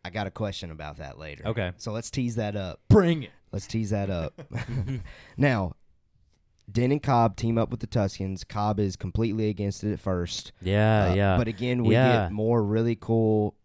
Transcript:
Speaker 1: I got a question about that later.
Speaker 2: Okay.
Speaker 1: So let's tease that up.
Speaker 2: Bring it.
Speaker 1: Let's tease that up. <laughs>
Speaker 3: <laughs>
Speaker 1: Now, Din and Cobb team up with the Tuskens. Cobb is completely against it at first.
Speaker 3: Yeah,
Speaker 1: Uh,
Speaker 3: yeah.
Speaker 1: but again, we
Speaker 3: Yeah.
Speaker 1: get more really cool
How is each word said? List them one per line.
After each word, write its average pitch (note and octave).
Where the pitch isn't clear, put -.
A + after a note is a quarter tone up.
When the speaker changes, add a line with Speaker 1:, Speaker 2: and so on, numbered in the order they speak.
Speaker 1:
I F#2
got G2
a F#2
question F#2+
about D2+
that D2
later. D2+
Speaker 2:
Okay. G#2+
Speaker 1:
So -
let's A2
tease A#2+
that G#2+
up. F#2+
Speaker 2:
Bring E3+
it. G2
Speaker 1:
Let's G2
tease A2
that G2+
up. E2+
<laughs> B2+
Speaker 3:
<laughs> -
Speaker 1:
Now, B2
Din B2
and D3
Cobb A#2
team A2+
up A2+
with A2+
the -
Tuskens. F#2+
Cobb G#2
is G2
completely G#2+
against G2+
it G#2+
at F2+
first. F2+
Speaker 3:
Yeah, G#2
Speaker 1:
Uh, F#2
Speaker 3:
yeah. G2
Speaker 1:
but A#2+
again, B2
we G#2+
Speaker 3:
Yeah. B2
Speaker 1:
get F2
more A2
really A2+
cool G#2+